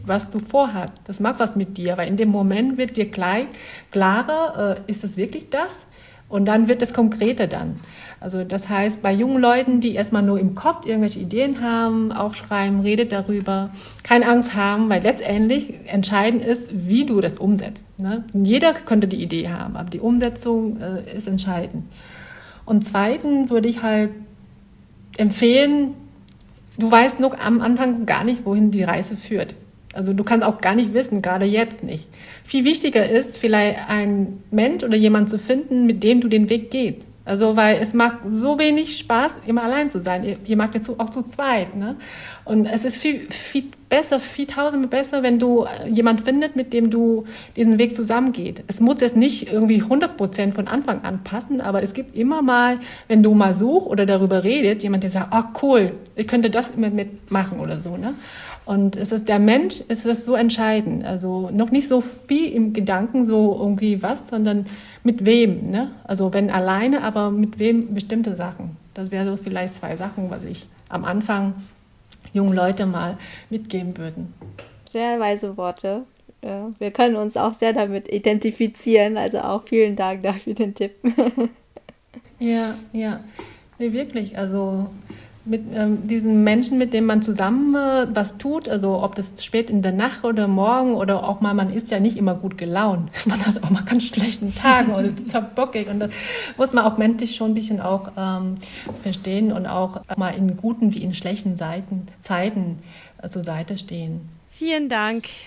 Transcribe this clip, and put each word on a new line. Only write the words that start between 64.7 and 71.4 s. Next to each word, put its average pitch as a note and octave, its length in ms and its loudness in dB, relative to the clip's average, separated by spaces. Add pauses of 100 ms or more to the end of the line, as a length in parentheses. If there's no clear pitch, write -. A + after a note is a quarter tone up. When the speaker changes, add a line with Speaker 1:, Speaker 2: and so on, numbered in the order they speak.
Speaker 1:
mit G3+ 240 2
wem, F#3+ 440 4
ne? A#3+ 200 -2 (140)
Also F#3+ 280 -2
wenn G3+ 160 2
alleine, G3 540 0
aber G#3+ 280 -2
mit G#3 280 0
wem A3+ 360 2
bestimmte G#3+ 420 -2
Sachen. E3+ 400 -10 (180)
Das F#3+ 160 -8
wäre F#3+ 160 -2
so G3 100 -4
vielleicht F#3 380 -6
zwei E3 220 -10
Sachen, F#3+ 340 -6
was - 140 -10
ich - 240 -12 (200)
am - 160 -6
Anfang G3 500 -2 (800)